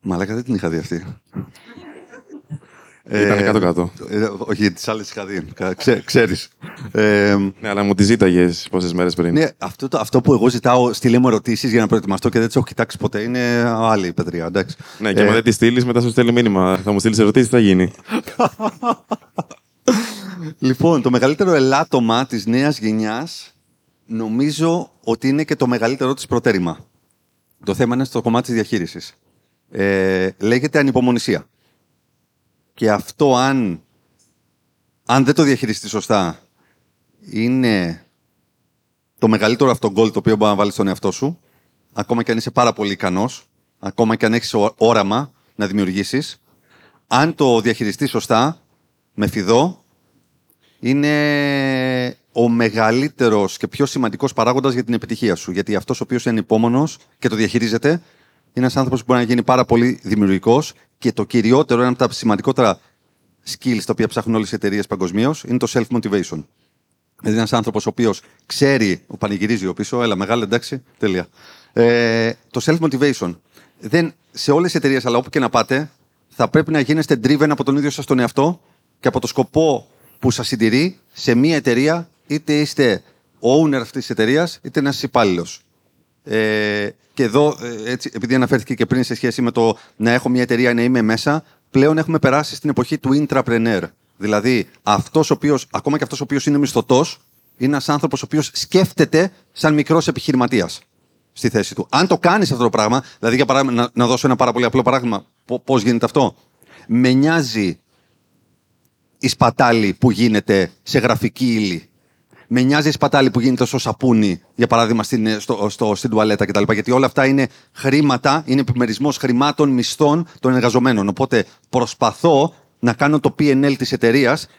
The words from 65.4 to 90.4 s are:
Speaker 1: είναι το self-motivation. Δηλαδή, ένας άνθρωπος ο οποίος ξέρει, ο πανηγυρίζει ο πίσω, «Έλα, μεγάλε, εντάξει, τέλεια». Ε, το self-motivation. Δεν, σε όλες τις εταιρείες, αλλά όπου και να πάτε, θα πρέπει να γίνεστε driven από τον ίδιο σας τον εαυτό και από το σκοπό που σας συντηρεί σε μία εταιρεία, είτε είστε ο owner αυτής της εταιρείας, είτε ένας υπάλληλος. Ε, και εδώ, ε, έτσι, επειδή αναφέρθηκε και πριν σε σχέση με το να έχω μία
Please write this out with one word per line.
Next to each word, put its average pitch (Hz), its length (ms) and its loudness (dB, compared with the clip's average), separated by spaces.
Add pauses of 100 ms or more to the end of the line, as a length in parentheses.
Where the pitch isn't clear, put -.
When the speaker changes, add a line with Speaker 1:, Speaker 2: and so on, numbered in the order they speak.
Speaker 1:
είναι 120 160 -4
το 120 120 -2
self-motivation. 104 720 -4 (760)
Δηλαδή, 110 180 -2
ένας 113 140 -2
άνθρωπος 110 340 -2
ο - 20 -2
οποίος 110 320 -2 (260)
ξέρει, 117 600 0
ο - 100 -18
πανηγυρίζει 101 500 -4
ο 90 80 -4
πίσω, 120 280 -4
«Έλα, 110 140 -2
μεγάλε, 107 280 -2
εντάξει, 120 380 -6 (160)
τέλεια». 92 280 -2 (460)
Ε, 117 600 2 (180)
το 127 140 -6
self-motivation. 139 720 -2 (440)
Δεν, 165 340 -2 (160)
σε - 220 -2
όλες 170 180 2
τις - 40 -12
εταιρείες, 135 320 0
αλλά 120 120 0
όπου 131 120 -4
και - 80 -2
να 123 100 0
πάτε, 131 420 -2 (380)
θα 117 200 -2
πρέπει 160 220 2
να 156 100 0
γίνεστε 147 440 0
driven 147 260 2
από 139 140 -2
τον 135 120 0
ίδιο 147 140 -2
σας 135 160 -10
τον 131 120 0
εαυτό 135 420 0 (400)
και - 80 0
από 127 120 -2
το 123 60 -8
σκοπό 139 640 0 (300)
που 127 120 0
σας 123 160 -6
συντηρεί 123 520 0 (140)
σε - 220 -2
μία 151 220 2
εταιρεία, 143 520 0 (180)
είτε 151 340 -2
είστε 131 420 0 (380)
ο 135 220 4
owner 147 120 0
αυτής 123 260 -6
της - 100 -12
εταιρείας, 135 520 0
είτε - 180 -4
ένας 139 220 -4
υπάλληλος. 98 580 -2 (640)
Ε, 107 640 -2 (260)
και 139 80 -2
εδώ, 135 400 2
ε, 117 280 -10
έτσι, - 240 -8
επειδή 117 200 -2
αναφέρθηκε 127 400 0
και 113 120 0
πριν 123 180 0
σε 120 100 -4
σχέση 120 280 -4
με 120 80 0
το 113 260 2 (200)
να 113 140 0
έχω 123 180 0
μία 123 140 2